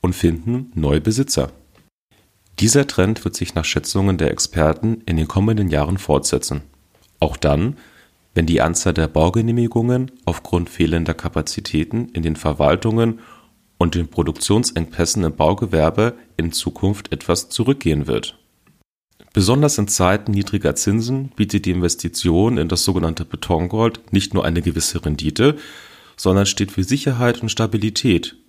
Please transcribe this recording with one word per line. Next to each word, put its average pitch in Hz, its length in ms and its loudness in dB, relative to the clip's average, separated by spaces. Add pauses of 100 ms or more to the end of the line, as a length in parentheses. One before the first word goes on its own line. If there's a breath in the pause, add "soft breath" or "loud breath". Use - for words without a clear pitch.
und 90 120 2
finden 87 600 -2
neue 76 280 2
Besitzer. 110 500 0 (1040 soft breath)
Dieser 135 280 4
Trend 104 360 0
wird - 140 -4
sich - 180 -6
nach 82 120 -2
Schätzungen 95 500 0
der 80 140 0
Experten 95 760 0
in 82 140 0
den 80 100 0
kommenden 104 400 2
Jahren 78 300 0
fortsetzen. 71 640 0 (560)
Auch 80 180 0
dann, 80 400 0 (560 soft breath)
wenn 85 140 2
die 82 160 4
Anzahl 82 320 0
der 78 140 2
Baugenehmigungen 117 1040 2 (140)
aufgrund 87 460 -2
fehlender 82 420 0
Kapazitäten - 1000 -4
in 82 80 -4
den 80 140 0
Verwaltungen 110 800 0 (580 loud breath)
und 85 180 0
den 85 140 -2
Produktionsengpässen 85 1120 -2
im 78 140 -2
Baugewerbe 90 760 2 (240 loud breath)
in 82 140 -4
Zukunft - 600 -4
etwas - 380 -4
zurückgehen 95 560 0
wird. - 320 -4 (960)
Besonders 135 420 4
in 104 100 0
Zeiten 101 460 0
niedriger 98 440 0
Zinsen 120 600 -2
bietet 101 300 0
die 90 60 0
Investition 90 840 0
in 80 120 0
das - 160 0
sogenannte 82 420 0
Betongold 101 880 -2
nicht 95 180 0
nur 92 140 0
eine 85 160 0
gewisse 82 420 -2
Rendite, 78 540 0 (580 loud breath)
sondern 98 300 2
steht - 260 -4
für 92 120 -2
Sicherheit 123 580 0
und 110 80 -4
Stabilität 107 840 0 (120)